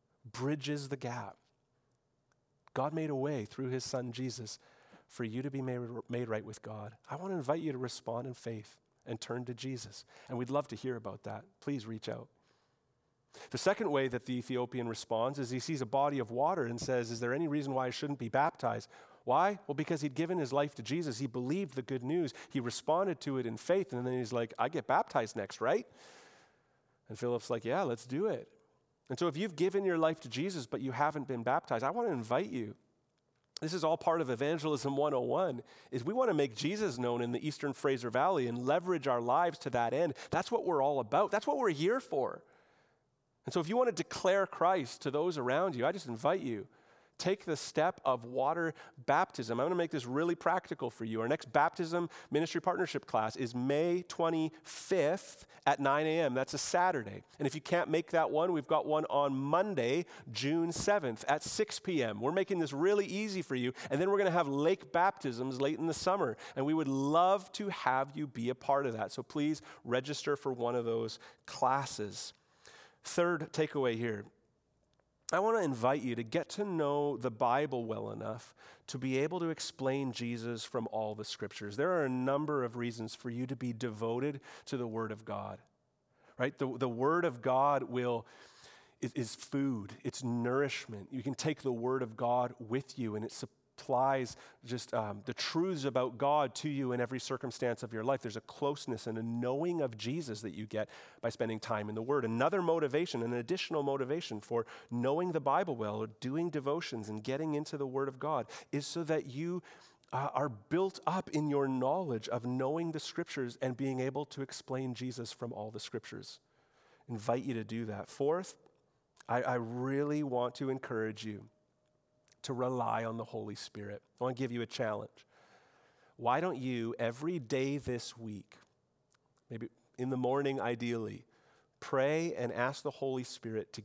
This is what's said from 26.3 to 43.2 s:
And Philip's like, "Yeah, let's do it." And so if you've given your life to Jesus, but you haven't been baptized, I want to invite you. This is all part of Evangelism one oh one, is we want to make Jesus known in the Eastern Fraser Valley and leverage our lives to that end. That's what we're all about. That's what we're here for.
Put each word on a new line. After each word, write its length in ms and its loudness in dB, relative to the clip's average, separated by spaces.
And 80 -12
Philip's 320 0
like, 140 0
"Yeah, 180 2
let's 240 -2
do 200 0
it." 220 -2
And 100 -4
so 100 2
if 80 0
you've 180 -2
given 300 2
your 140 4
life 220 4
to 80 -12
Jesus, 380 -4
but 140 -4
you 120 -2
haven't 360 2
been 160 -4
baptized, 400 2
I 60 2
want 180 0
to 40 2
invite 360 0
you. 260 -6
This 120 -2
is 120 0
all 120 4
part 240 2
of 100 0
Evangelism 680 0
one 180 4
oh 60 2
one, 420 0
is 120 -4
we 120 -2
want 160 4
to 40 4
make 220 2
Jesus 420 0
known 220 2
in 120 0
the 140 -2
Eastern 260 -2
Fraser 380 0
Valley 380 4
and 180 -4
leverage 400 2
our 140 4
lives 380 2
to 120 -8
that 220 2
end. 220 2
That's 200 0
what 140 0
we're 180 4
all 180 4
about. 300 4
That's 160 0
what 120 2
we're 120 4
here 300 2
for. 420 -2